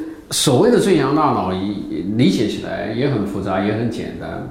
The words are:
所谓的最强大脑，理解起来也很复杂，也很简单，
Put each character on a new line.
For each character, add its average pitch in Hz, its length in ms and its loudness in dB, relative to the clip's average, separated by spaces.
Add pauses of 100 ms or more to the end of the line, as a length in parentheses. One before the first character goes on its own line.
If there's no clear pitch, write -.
(320)
所 131 280 4
谓 220 120 6
的 233 80 6
最 190 180 4
强 139 180 2
大 156 60 2
脑， 107 300 2 (640)
理 143 140 6
解 107 160 0
起 92 160 -6
来 95 280 -6
也 131 200 0
很 104 160 -2
复 98 120 -6
杂， 95 240 -2
也 104 100 0
很 113 180 -2
简 - 280 -8
单， - 320 -8